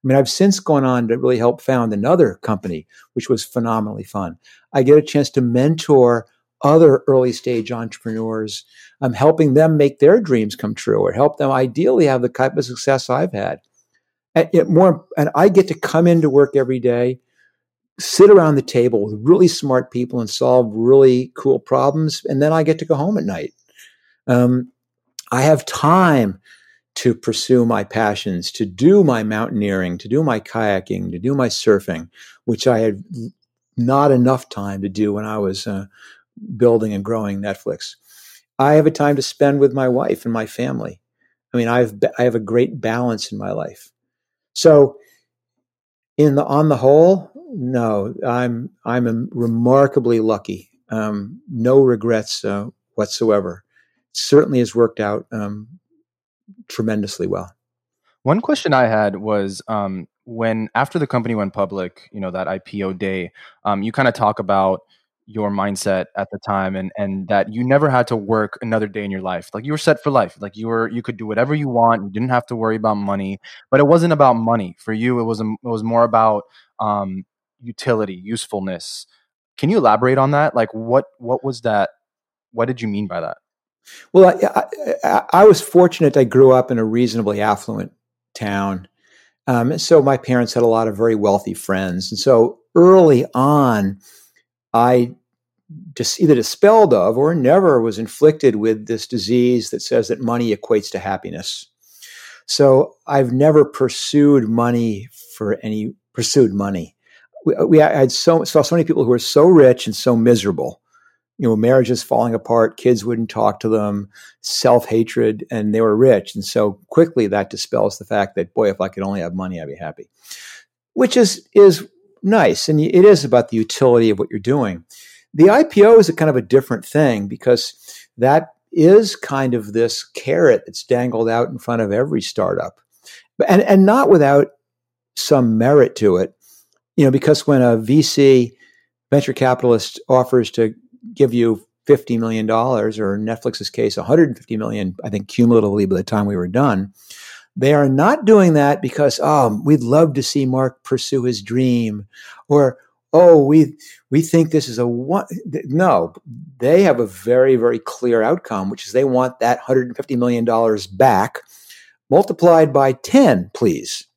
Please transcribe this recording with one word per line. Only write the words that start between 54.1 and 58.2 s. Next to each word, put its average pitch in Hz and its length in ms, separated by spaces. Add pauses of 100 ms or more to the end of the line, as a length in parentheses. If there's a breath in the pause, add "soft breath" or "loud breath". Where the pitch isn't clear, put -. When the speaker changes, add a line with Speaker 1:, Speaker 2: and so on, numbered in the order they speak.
Speaker 1:
Certainly 139 480
has 117 160
worked 117 240
out, 104 320
um, 104 340 (1040)
tremendously 107 580
well. 92 260 (720)